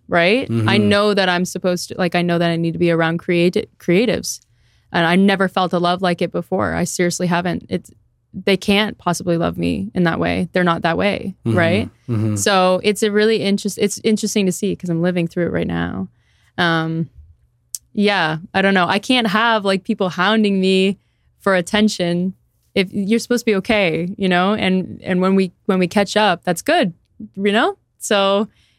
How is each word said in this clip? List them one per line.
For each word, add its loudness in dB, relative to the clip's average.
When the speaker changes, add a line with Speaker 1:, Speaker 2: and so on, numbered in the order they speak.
Speaker 1:
right? 2
Speaker 2:
Mm-hmm. 0
Speaker 1:
I 4
know 2
that 0
I'm 0
supposed -4
to, -12
like, -2
I 2
know 0
that 0
I -2
need -2
to -6
be 2
around 0
creati-, 0
creatives. 0
And 2
I 2
never 4
felt -2
a 0
love 0
like 0
it -2
before. -4
I -2
seriously -2
haven't. -2
It's, -6
they -2
can't -2
possibly -2
love -2
me -2
in 2
that 0
way. -2
They're 0
not 0
that 0
way, -4
Speaker 2:
Mm-hmm. 0
Speaker 1:
right? 0
Speaker 2:
Mm-hmm. 0
Speaker 1:
So 2
it's 0
a 0
really 2
interest-, -2
it's -2
interesting 0
to 0
see -4
'cause -10
I'm -2
living 0
through -4
it -4
right -2
now. -4
Um, -2
yeah, 0
I 2
don't 4
know. 2
I 0
can't 0
have, 0
like, 0
people -2
hounding 2
me 2
for 2
attention. 0
If 0
you're 0
supposed -2
to 0
be 2
okay, 0
you -2
know, 2
and, -2
and -2
when 2
we, 2
when 0
we 0
catch 0
up, 2
that's -2
good, 0
you 0
know? 0
So 2